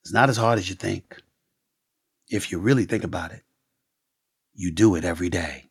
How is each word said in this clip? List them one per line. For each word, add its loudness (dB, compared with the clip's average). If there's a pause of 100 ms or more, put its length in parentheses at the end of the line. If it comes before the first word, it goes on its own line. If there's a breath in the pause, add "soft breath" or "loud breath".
It's -12
not 4
as 0
hard 2
as -4
you -8
think. -8 (1080)
If -2
you -4
really 2
think -2
about -8
it, -20 (1120)
you -4
do 6
it -2
every -2
day. -6